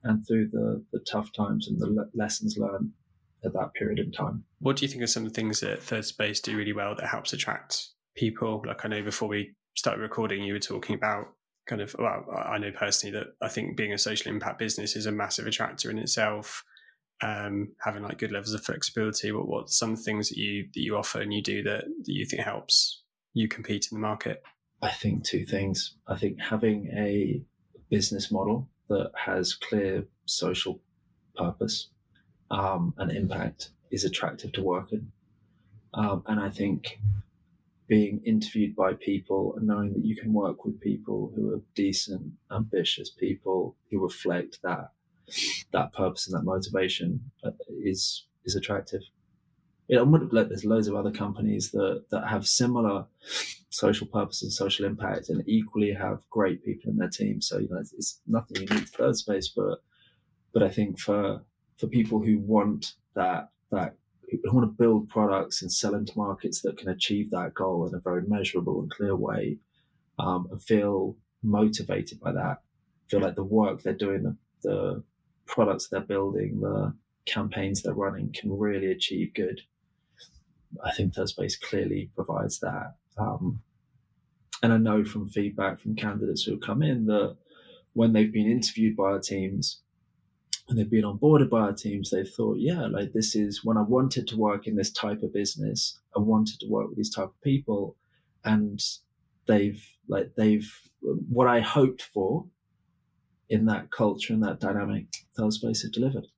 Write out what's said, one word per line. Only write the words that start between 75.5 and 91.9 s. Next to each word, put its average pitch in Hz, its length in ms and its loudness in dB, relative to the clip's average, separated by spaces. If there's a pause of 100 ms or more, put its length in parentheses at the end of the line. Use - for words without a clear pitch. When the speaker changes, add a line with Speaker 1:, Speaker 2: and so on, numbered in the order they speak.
Speaker 1:
they're 98 120 -2
building, 101 600 0
the 101 340 0 (320)
campaigns 98 560 -2
they're 95 100 -2
running 98 400 -2
can 101 240 -4
really 101 340 0
achieve - 440 -2
good. 95 260 -2 (1200)
I - 80 -2
think 98 220 0
Third - 140 -2
Space - 280 -4
clearly 98 580 -2
provides - 460 -4
that. 95 340 -6 (240)
Um, 104 420 -2 (1000)
and 117 100 6
I 113 40 6
know 107 280 6
from 104 240 -4
feedback 101 500 -2
from 110 160 -4
candidates 104 480 -2
who 104 100 0
have 104 80 -4
come 113 220 0
in 123 240 2
that 104 300 2 (560)
when 113 200 6
they've 107 200 6
been 107 180 4
interviewed 110 460 2
by 101 80 2
our 98 160 2
teams 95 640 -2 (840)
and 120 100 2
they've 107 120 2
been 110 140 6
onboarded 123 460 6
by 113 100 4
our 101 140 2
teams, 101 360 -4